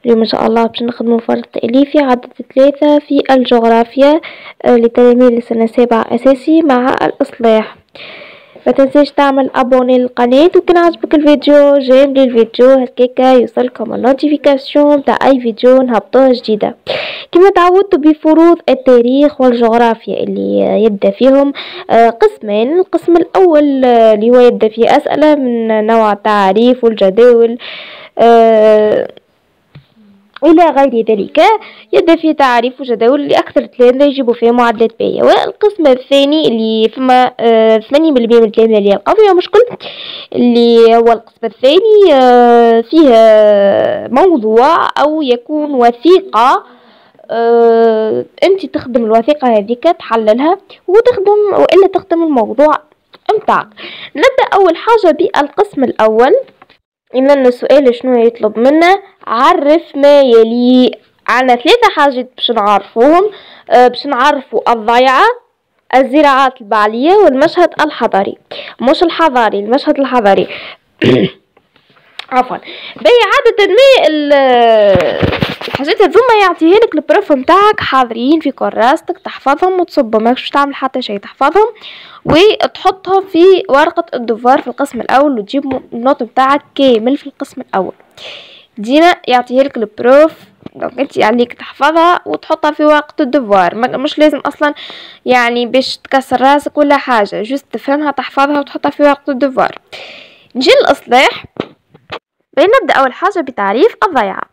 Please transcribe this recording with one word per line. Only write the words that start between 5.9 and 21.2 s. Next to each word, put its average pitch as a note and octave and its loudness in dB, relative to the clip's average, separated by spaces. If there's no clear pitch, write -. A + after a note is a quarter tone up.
أساسي C#4 0
مع B3+ 0
الإصلاح. A3 -2
ما B3 0
تنساش C4+ 0
تعمل C4+ -2
ابوني B3+ 0
للقناة، B3+ 0
وكان F4 2
عجبك E4+ -2
الفيديو C#4+ 2
جيم C4 2
للفيديو B3 2
هكاكا B3+ 0
يوصلكم A#3+ -2
النوتيفيكاسيون C#4+ 0
تاع - -2
اي C4 2
فيديو B3 2
نهبطوه B3 0
جديدة. G#3+ -4
كما F#4+ 4
تعودتوا F#4 0
بفروض D#4 2
التاريخ C4 0
والجغرافيا A#3 0
اللي G3 -2
يبدأ G3+ 0
فيهم، C4+ 2